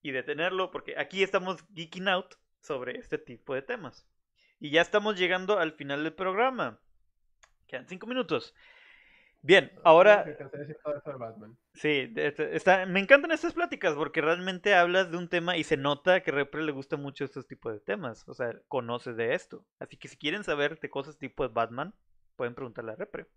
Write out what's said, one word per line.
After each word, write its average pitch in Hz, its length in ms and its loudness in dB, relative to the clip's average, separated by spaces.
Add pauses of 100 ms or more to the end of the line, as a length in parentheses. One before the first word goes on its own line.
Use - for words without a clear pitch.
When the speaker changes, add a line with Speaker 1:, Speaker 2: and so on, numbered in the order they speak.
Speaker 1:
Y 143 120 -10
detenerlo, 170 580 -4
porque 139 260 -10
aquí 147 260 -2
estamos 185 520 -2
geeking 175 340 -8
out 190 280 -2 (240)
sobre 123 380 -8
este 147 200 -8
tipo 131 360 -10
de 135 80 -4
temas. 196 460 -10 (500)
Y 147 120 -10
ya 156 100 6
estamos 208 380 2
llegando 185 400 2
al 160 140 0
final 143 320 -6
del 160 100 -4
programa. 190 680 -2 (840)
Quedan - 220 -12
cinco 185 180 -14
minutos. 220 480 -4 (880)
Bien, 156 360 6
Speaker 2:
Ah, - 80 -20
Speaker 1:
ahora 185 400 10
Speaker 2:
que 151 60 -10
alcancé 147 260 -14
a 143 40 -10
decir 151 220 -12
todo 147 140 -6
eso 143 140 -12
de 135 60 -10
Batman. 110 400 -14 (180)
Speaker 1:
Sí, 147 340 0
de-, 143 240 -2
de-, 151 240 -4
está... 185 300 4
me 185 120 0
encantan 277 320 6
estas 330 240 -4
pláticas 330 400 -2
porque 147 260 -2
realmente 180 540 0
hablas 175 380 4
de 165 40 -6
un 175 120 -6
tema 175 280 -2
y 156 60 -2
se 151 140 0
nota 147 460 2
que 160 100 -4
Repre 143 320 -2
le 151 80 -2
gusta 135 240 -6
mucho 143 280 -8
estos 131 220 -12
tipos - 260 -10
de 104 60 -10
temas, 151 500 -8
o 131 60 -16
sea, 120 180 -4 (140)
conoce 120 480 -6
de 117 200 0
esto. 123 300 -8 (140)
Así - 180 -14
que - 120 -18
si - 80 -20
quieren 180 260 -4
saber 147 380 -2
de - 100 -8
cosas 139 280 -10
tipo 135 280 -6
de 117 80 -8
Batman, 117 400 -4 (400)
pueden 120 220 -6
preguntarle 117 360 -10
a 107 40 -12
Repre. 175 300 -12 (100)